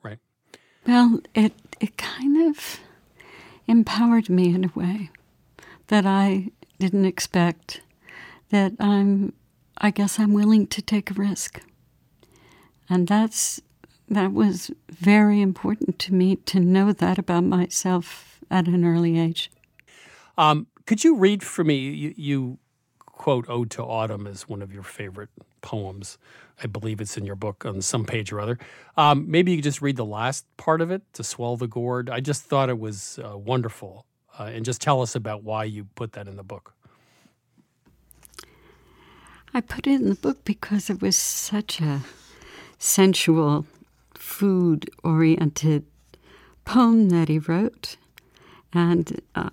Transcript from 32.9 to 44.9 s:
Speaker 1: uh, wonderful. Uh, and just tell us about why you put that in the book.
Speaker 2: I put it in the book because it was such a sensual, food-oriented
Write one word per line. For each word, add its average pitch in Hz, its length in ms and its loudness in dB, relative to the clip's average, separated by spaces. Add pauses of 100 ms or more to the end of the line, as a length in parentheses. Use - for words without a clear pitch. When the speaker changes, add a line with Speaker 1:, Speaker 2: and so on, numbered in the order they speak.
Speaker 1:
uh, 104 180 -14
wonderful. 107 680 -6 (320)
Uh, 107 60 -12 (100)
and 113 120 -10
just 123 160 -8
tell 139 200 0
us 120 140 -6
about 107 280 -8
why 107 200 -6
you 104 220 -10 (100)
put 113 160 -10
that 101 160 -16
in 98 80 -16
the 98 80 -18
book. 117 300 -20 (2750)
Speaker 2:
I 247 80 -4
put - 260 -8
it 277 60 4
in 247 160 0
the 196 60 0
book - 280 -6
because - 460 -4
it 196 120 -4
was 190 140 0
such - 640 -4
a 143 220 -2 (760)
sensual, 160 880 2 (480)
food-oriented 160 1700 0 (800)